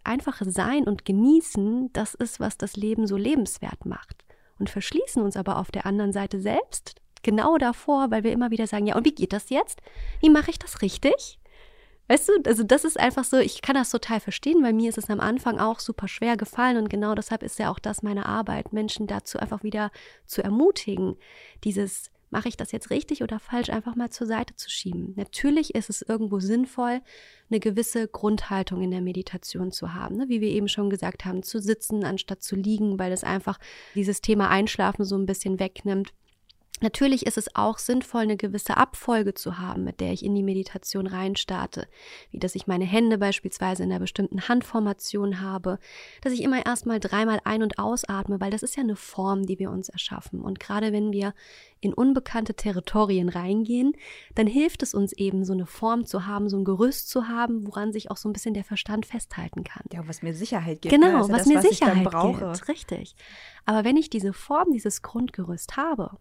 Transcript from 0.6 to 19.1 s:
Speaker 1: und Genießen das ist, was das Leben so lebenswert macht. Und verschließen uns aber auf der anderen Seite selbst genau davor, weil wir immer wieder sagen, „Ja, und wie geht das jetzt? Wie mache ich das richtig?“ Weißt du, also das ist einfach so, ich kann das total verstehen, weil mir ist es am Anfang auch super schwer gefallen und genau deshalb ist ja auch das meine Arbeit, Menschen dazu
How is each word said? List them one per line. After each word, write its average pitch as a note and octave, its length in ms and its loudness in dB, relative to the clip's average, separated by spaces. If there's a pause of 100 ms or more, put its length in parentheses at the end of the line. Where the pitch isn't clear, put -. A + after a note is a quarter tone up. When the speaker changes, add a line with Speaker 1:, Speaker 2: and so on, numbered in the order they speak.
Speaker 1:
und G3+ 200 0
Genießen A#3+ 880 4
das G#3+ 220 -4
ist, - 260 -6
was A3 160 -2
das - 200 -8
Leben A3 300 0
so G3 100 0
lebenswert A3+ 680 -2
macht. - 400 -12 (340)
Und G3+ 120 -2
verschließen D4 520 -2
uns G3+ 140 0
aber G3 220 -2
auf - 120 -4
der G3 140 -6
anderen G3+ 280 0
Seite G3 280 -4
selbst A3+ 540 -4 (280)
genau A#3+ 360 4
davor, C4+ 520 2
weil A3 140 2
wir A3+ 80 2
immer A#3+ 180 0
wieder A3 160 0
sagen, G#3 200 -2
„Ja, G#3+ 100 2
und A#3 80 2
wie G#3+ 100 6
geht - 180 -2
das G3+ 180 -6
jetzt? D4 300 -2 (400)
Wie D#4 100 10
mache D4+ 200 8
ich E4 80 -8
das - 220 -12
richtig?“ - 600 0 (680)
Weißt - 220 6
du, G4 40 6 (120)
also A3+ 200 4
das C4 200 6
ist D#4+ 160 -2
einfach B3+ 240 2
so, - 140 4
ich - 240 2
kann C#4 140 2
das B3+ 120 2
total A3+ 320 -2
verstehen, D4+ 420 2
weil A#3 120 4
mir A3+ 160 2
ist A3+ 80 -6
es G#3+ 100 -6
am G#3 120 -2
Anfang A#3 380 0
auch A3 220 0
super - 260 -6
schwer A#3 300 0
gefallen B3 400 0
und G#3+ 140 0
genau G#3 240 0
deshalb A3 280 -4
ist - 160 -8
ja G#3+ 120 -2
auch - 80 -6
das - 240 -6
meine G3+ 240 -4
Arbeit, G#3 480 -4
Menschen G#3+ 320 -4
dazu G3+ 320 -6